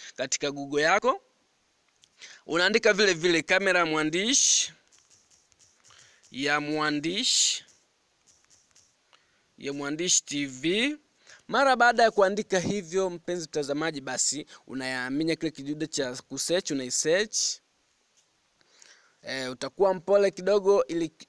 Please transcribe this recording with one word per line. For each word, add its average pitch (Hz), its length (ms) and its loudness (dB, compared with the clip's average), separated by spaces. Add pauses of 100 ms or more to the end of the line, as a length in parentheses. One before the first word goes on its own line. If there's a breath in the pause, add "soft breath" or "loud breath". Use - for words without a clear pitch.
(160 loud breath)
katika 135 340 -4
Google 143 320 -2
yako. 214 380 2 (1300 loud breath)
Unaandika 202 460 4
vile 190 220 4
vile 165 280 2
Kamera 185 380 2
ya 170 60 2
Mwandishi, 156 840 0 (1600 soft breath)
ya 143 300 0
Mwandishi, 151 1040 -2 (1900 soft breath)
ya 139 140 -8
Mwandishi 147 520 -4
T 143 220 -6
V. 180 500 -2 (520 loud breath)
Mara 262 280 2
baada 240 260 4
ya 226 80 6
kuandika 196 480 2
hivyo, 185 520 -2
mpenzi 175 340 -6
mtazamaji, 151 560 -4
basi 135 460 -4 (200 loud breath)
unayaminya 131 720 -4
kile 160 140 -4
kidude 147 360 -8
cha 127 300 -6 (120)
kusearch, 160 420 -4
unaisearch. 151 680 -2 (1800 soft breath)
Eh, 131 280 -8
utakuwa 180 440 0
mpole 196 360 4
kidogo 196 540 2
ili 165 280 -4 (160)